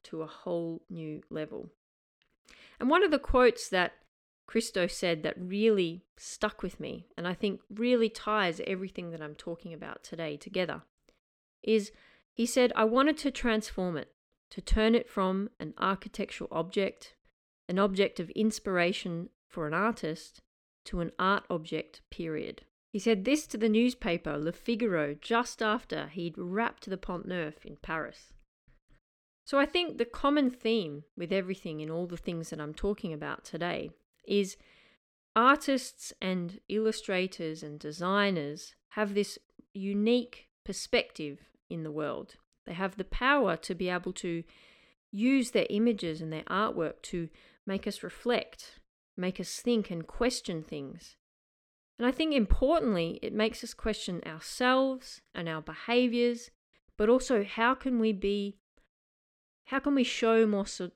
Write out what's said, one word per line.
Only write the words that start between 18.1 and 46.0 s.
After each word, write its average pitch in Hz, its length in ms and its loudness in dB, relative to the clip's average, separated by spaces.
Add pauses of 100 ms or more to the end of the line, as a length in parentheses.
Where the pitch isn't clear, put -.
of 165 120 -6
inspiration 180 960 0 (180)
for 165 180 -6
an 147 60 -4
artist, 180 720 -2 (420)
to 180 160 -4
an 170 180 -4
art 190 300 2
object, 160 600 -6
period." - 560 -8 (260)
He 214 60 -6
said 196 260 2
this 294 220 2
to - 100 -10
the 220 140 2
newspaper 208 640 2
Le 156 160 -2
Figaro 185 600 0
just 233 480 -2
after 214 460 -2
he'd 170 280 -6
wrapped 190 540 -4
the 185 80 -4
Pont 180 280 -8
Neuf 170 380 -6
in - 120 -16
Paris. - 580 -10 (1120)
So 277 120 2
I 285 60 6
think 330 320 -2
the 233 80 0
common 285 460 2
theme 190 540 -2 (120)
with 175 160 -4
everything 185 480 -2
in 156 100 -8
all 170 160 -4
the 175 120 -10
things 165 320 -6
that 156 100 -8
I'm 151 140 -8
talking 196 400 -4
about 147 280 -8
today 170 480 -6 (360)
is 196 300 2 (800)
artists 269 840 4
and 185 440 -2
illustrators 185 960 -2
and 151 160 -12
designers 175 960 0 (160)
have 208 220 -2
this 202 260 -2 (360)
unique 208 760 0 (160)
perspective - 840 -4 (180)
in 165 140 -6
the 156 100 -8
world. 147 440 -6 (280)
They - 80 -12
have 185 240 -4
the 190 80 -6
power 254 540 2
to - 160 -6
be 180 160 -2
able 180 240 -4
to 170 280 -4 (680)
use 240 400 2
their 202 180 2
images 196 540 0